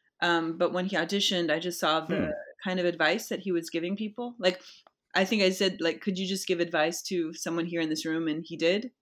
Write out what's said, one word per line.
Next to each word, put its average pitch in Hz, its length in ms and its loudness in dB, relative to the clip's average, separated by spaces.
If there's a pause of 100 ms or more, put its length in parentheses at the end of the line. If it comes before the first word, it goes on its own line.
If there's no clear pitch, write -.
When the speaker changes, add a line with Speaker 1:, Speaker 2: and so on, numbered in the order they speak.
(200)
Speaker 1:
Um, 165 380 2
but 180 140 2
when 180 140 0
he 196 100 -2
auditioned, 170 540 2
I 156 80 2
just 175 220 -4
saw 160 200 2
the 160 160 -2 (100)
Speaker 2:
Hmm. - 40 -2 (340)
Speaker 1:
kind 185 160 0
of 175 60 2
advice 165 420 2
that 190 120 -4
he 190 120 -4
was 165 180 -2
giving 175 260 -2
people. 240 420 -8
Like, 185 220 0 (540)
I 190 120 4
think 208 160 2
I 185 80 6
said, 190 300 2
like, 160 200 0
"Could 185 180 -2
you 190 80 -2
just 190 200 -4
give 170 140 2
advice 170 480 0
to 165 260 -2
someone 170 320 -2
here 170 160 -2
in 160 80 0
this 160 160 -4
room?" 160 220 -2
And 156 180 -2
he 170 100 -10
did. 190 460 0